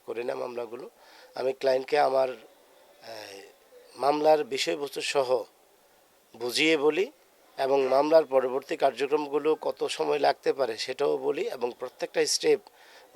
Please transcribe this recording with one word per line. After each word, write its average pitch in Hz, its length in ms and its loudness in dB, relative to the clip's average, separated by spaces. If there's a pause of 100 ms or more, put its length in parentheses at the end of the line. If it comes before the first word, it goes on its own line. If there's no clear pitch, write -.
করি 117 180 -4
না 131 120 -2
মামলাগুলো। 123 540 -8 (460)
আমি 135 180 0
ক্লায়েন্টকে 135 460 0
আমার, 135 300 2
এই, 107 1120 -18 (540)
মামলার 151 480 2
বিষয়বস্তু 143 580 -4
সহ 127 420 0 (920)
বুঝিয়ে 123 420 0
বলি 156 340 0 (460)
এবং 135 300 2
মামলার 151 380 6
পরবর্তী 131 520 0
কার্যক্রমগুলো 143 800 0
কত 143 280 -6
সময় 147 360 -2
লাগতে 143 340 0
পারে 123 240 -2
সেটাও 143 400 -2
বলি 139 240 -4
এবং 123 380 -4
প্রত্যেকটা 160 460 -4
স্টেপ 147 340 2 (560)